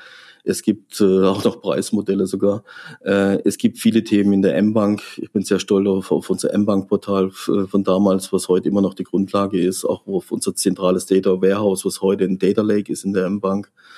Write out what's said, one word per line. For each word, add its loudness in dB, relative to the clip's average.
Es -4
gibt, -4
äh, 4
auch 0
noch -2
Preismodelle -2
sogar. -2
Äh, 2
es 0
gibt 0
viele 2
Themen 2
in 2
der 2
M-Bank. 2
Ich -12
bin -2
sehr 2
stolz 2
auf, 0
auf 0
unser -2
M-Bank-Portal 0
f-, -2
von 0
damals, 2
was -2
heute 2
immer 2
noch 0
die -8
Grundlage -2
ist, -2
auch -4
auf -6
unser -4
zentrales 0
Data 2
Warehouse, 0
was -4
heute 0
ein -2
Data 2
Lake 0
ist -6
in -2
der 0
M-Bank. -4